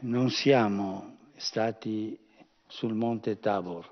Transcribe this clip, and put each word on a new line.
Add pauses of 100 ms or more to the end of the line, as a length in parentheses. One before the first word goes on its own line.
non
siamo (180)
stati (480)
sul
monte
Tabor